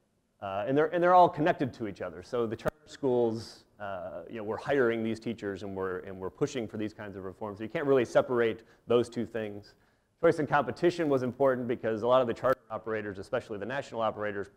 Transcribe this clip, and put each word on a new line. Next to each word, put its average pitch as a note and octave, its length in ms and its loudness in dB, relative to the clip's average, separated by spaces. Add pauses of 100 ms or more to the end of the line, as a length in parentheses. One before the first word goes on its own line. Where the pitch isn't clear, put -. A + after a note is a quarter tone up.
(400)
Uh, G2+ 260 -4
and C3+ 100 0
they're, D#3 100 4
and E3+ 160 0
they're F3+ 120 6
all F3+ 140 10
connected D#3 440 0
to A2+ 140 -6
each F#2+ 140 -8
other. F2+ 220 -8
So A#2+ 260 -2
the G#2+ 80 -4
charter - 200 -6 (100)
schools, A#2 800 -2 (140)
uh, F2+ 500 -10
you A2+ 100 -12
know, G#2+ 40 -8
we're G#2 140 -6
hiring A#2+ 480 2
these A2 160 -2
teachers G#2 420 -6
and G2 140 -8
we're, F#2 240 -4
and F#2+ 180 -12
we're F#2 120 -6
pushing C3 360 -4
for G#2+ 120 -10
these G#2+ 140 -4
kinds G2+ 240 -12
of F#2+ 80 -10
reforms. G2+ 340 -10
So A2+ 40 -10
you G#2+ 80 -8
can't D#3 160 -4
really C3+ 180 6
separate A#2 600 2 (240)
those A#2 200 4
two A#2+ 160 -4
things. G#2+ 500 -8 (460)
Choice D#3+ 200 4
and C3 80 0
competition D3+ 600 2
was C3+ 140 4
important B2+ 460 2
because A2 340 -2
a A#2+ 60 2
lot B2+ 140 6
of A#2+ 40 0
the A2+ 80 -2
charter C3 260 0 (120)
operators, G#2 480 -6
especially A2 380 -6
the G2 80 -8
national B2 340 -6
operators, G#2 560 -2